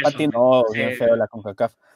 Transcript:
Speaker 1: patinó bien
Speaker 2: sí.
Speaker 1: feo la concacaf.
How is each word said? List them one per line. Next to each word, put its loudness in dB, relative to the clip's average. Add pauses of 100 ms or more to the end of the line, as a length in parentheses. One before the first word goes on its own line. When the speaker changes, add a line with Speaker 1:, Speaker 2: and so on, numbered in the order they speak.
Speaker 1:
patinó 2 (100)
bien -4
Speaker 2:
sí. -8
Speaker 1:
feo 2
la -2
concacaf. -6 (200)